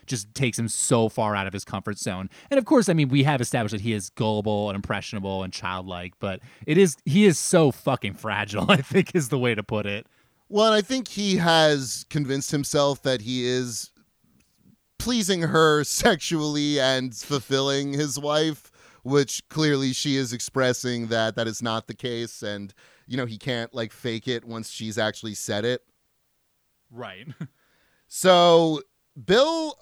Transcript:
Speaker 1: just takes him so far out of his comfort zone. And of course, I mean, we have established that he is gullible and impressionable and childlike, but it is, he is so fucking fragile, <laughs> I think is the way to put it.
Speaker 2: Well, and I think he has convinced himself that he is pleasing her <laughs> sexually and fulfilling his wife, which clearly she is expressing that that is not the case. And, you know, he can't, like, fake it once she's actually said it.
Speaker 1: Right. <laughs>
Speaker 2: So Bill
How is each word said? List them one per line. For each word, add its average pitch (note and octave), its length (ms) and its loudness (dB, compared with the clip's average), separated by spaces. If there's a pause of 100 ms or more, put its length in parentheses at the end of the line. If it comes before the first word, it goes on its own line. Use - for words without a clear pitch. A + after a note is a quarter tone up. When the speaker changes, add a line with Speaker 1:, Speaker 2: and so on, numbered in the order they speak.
Speaker 1:
just G#2+ 280 -8
takes B2 260 -2
him A#2 80 -2
so A2+ 420 2
far G#2+ 260 -2
out G2 120 -2
of F#2 60 -8
his G2 100 -8
comfort G2+ 340 -8
zone. F#2+ 320 -8 (220)
And C#4 60 2
of B3 80 2
course, B3 240 4
I F3+ 40 4
mean, D3+ 160 2
we C#3 140 4
have C#3+ 160 2
established A#2 320 -2
that G#2+ 100 -6
he A2+ 120 -2
is G2+ 160 -6
gullible G#2+ 600 0
and G2 60 -4
impressionable G2 680 -6
and F#2 100 -8
childlike, F#2 640 -8
but F#2+ 220 -6 (240)
it D#3 120 0
is, F#3 280 6
he F#3+ 200 6
is F3 140 6
so D#3+ 320 4
fucking A#2 440 -4
fragile, G2+ 500 -4
<laughs> - 60 4
I G3+ 60 6
think - 380 0
is D3 140 -2
the C#3 100 -2
way A#2+ 160 0
to G#2 80 -4
put G#2 220 -4
it. G2+ 220 -8 (420)
Speaker 2:
Well, G#3 180 4
and A3 80 4
I G#3+ 60 4
think B3 280 -4
he G3 280 0
has D#3 720 2
convinced C#3 420 -4
himself C#3+ 520 0
that B2+ 180 0
he B2 240 -4
is B2 460 -4 (1080)
pleasing G3 460 0
her D#3 400 4
<laughs> - 20 -8
sexually D3+ 920 0
and C3 360 0
fulfilling C#3 800 -2
his C#3+ 260 -4
wife, D3+ 520 -2 (320)
which C#3 460 0
clearly C#3+ 440 0
she C#3 240 -2
is B2 160 -2
expressing B2 720 -2
that A2 280 0
that A2+ 120 -2
is G#2+ 140 -8
not A2+ 260 -4
the A#2+ 60 -12
case. A#2 500 -8
And, G2+ 300 -10 (340)
you A#2+ 80 -8
know, B2+ 100 -2
he A#2 120 -8
can't, A#2 360 -6
like, A#2 200 -6
fake A2+ 340 -6
it A#2+ 160 -4
once A2+ 260 -10
she's A2 280 -10
actually G#2+ 380 -4
said G#2 280 -4
it. A#2+ 180 -2 (1080)
Speaker 1:
Right. A2+ 360 -16 (120)
<laughs> C#3+ 80 -12 (640)
Speaker 2:
So E3 720 6 (420)
Bill D4+ 560 2